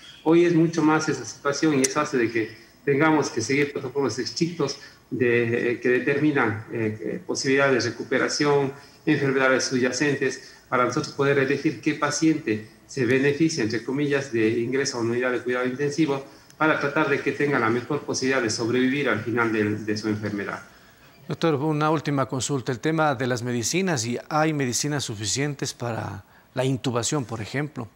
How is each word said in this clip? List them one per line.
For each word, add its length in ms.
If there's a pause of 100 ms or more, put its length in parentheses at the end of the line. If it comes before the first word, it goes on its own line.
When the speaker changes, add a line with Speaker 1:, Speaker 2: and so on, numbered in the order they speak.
(220)
Speaker 1:
Hoy 220
es 100
mucho 280
más 260
esa 160
situación 540
y 20
eso 220
hace 160
de 120
que 240 (300)
tengamos 460
que 100
seguir 320
protocolos 460
estrictos 600 (320)
de, 600
eh, 80
que 80
determinan, 840
eh, 300
eh, 260
posibilidades 580
de 60
recuperación, 840 (320)
enfermedades 580
subyacentes, 880 (160)
para 160
nosotros 300
poder 240
elegir 420
qué 140
paciente 720 (180)
se 200
beneficia, 560
entre 220
comillas, 480
de 160 (120)
ingreso 380
a 20
una 120
unidad 200
de 80
cuidado 260
intensivo 580 (320)
para 240
tratar 280
de 120
que 120
tenga 260
la 120
mejor 300
posibilidad 420
de 80
sobrevivir 580
al 120
final 320
del, 320
de 120
su 120
enfermedad. 540 (640)
Speaker 2:
Doctor, 300
una 340
última 360
consulta. 460
El 80
tema 340
de 120
las 160
medicinas, 640
¿y 120 (100)
hay 260
medicinas 500
suficientes 680
para 500 (300)
la 100
intubación, 640
por 160
ejemplo? 540